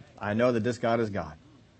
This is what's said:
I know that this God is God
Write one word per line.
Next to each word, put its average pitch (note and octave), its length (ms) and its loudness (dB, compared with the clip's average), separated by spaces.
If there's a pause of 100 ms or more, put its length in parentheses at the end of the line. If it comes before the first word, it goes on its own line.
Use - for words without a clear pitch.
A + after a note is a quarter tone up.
(180)
I G#2 160 -4
know A#2+ 180 4
that A#2 120 0
this A2+ 160 -2
God A#2 200 2
is A2 120 -2
God E2 220 -6 (460)